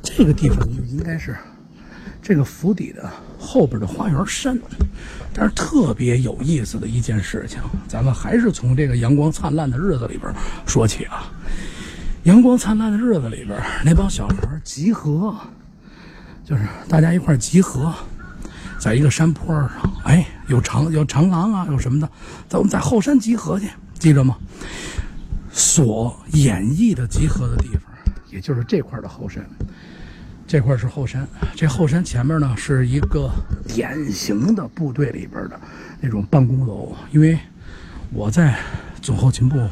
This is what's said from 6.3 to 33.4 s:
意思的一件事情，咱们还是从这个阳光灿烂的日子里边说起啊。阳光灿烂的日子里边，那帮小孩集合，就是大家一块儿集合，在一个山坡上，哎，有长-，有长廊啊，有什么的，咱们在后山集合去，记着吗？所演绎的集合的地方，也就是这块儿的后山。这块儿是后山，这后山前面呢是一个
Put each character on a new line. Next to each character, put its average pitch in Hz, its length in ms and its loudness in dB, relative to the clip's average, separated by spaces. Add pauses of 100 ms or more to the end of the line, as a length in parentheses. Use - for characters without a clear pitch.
意 139 220 0
思 110 140 -8
的 - 80 -6
一 117 140 -2
件 107 220 0
事 - 260 -6
情， - 120 -10 (280)
咱 113 160 -2
们 131 80 2
还 - 260 0
是 233 140 4
从 127 240 0
这 147 100 2
个 123 100 0
阳 120 180 2
光 147 180 2
灿 - 220 -4
烂 151 160 0
的 123 80 -2
日 170 180 0
子 113 100 -4
里 - 120 -8
边 - 120 -8 (360)
说 113 200 2
起 - 180 -2
啊。 - 280 -10 (920)
阳 208 180 10
光 247 160 6
灿 214 180 0
烂 220 140 0
的 208 80 0
日 226 220 2
子 117 80 -4
里 113 160 -10
边， 101 120 -6 (280)
那 160 100 6
帮 196 160 4
小 - 160 -4
孩 - 80 2 (300)
集 180 280 0
合， 170 440 -2 (1080)
就 143 120 -2
是 104 100 0 (220)
大 160 120 6
家 165 140 6
一 180 40 4
块 147 140 2
儿 139 40 6
集 175 260 4
合， 147 320 0 (840)
在 110 140 0
一 127 60 4
个 147 80 6
山 160 240 4
坡 160 220 -4
上， 143 160 0 (320)
哎， 165 240 6 (220)
有 120 120 4
长-， 131 300 0
有 151 140 2
长 147 240 4
廊 185 240 2
啊， 180 180 0
有 135 80 0
什 127 140 0
么 147 80 2
的， 156 100 -4 (380)
咱 185 100 -2
们 202 100 2
在 - 120 0
后 220 200 2
山 285 160 2
集 226 200 2
合 170 240 -2
去， 208 80 -6 (280)
记 156 160 6
着 135 120 6
吗？ 127 120 2 (1160)
所 117 680 2 (140)
演 120 320 4
绎 180 280 2
的 127 140 -2
集 151 220 2
合 147 180 0
的 120 120 0
地 - 100 0
方， - 140 -2 (460)
也 98 120 -12
就 143 120 -4
是 117 120 0
这 175 160 0
块 - 180 -8
儿 - 40 -10
的 98 60 -14
后 104 200 -12
山。 - 180 -12 (1040)
这 156 120 4
块 127 140 2
儿 - 20 0
是 113 100 -2
后 127 200 -4
山， 139 200 -6 (280)
这 160 120 0
后 151 200 2
山 165 180 2
前 120 220 -2
面 156 140 2
呢 131 160 2
是 127 320 0
一 135 120 2
个 147 300 0 (380)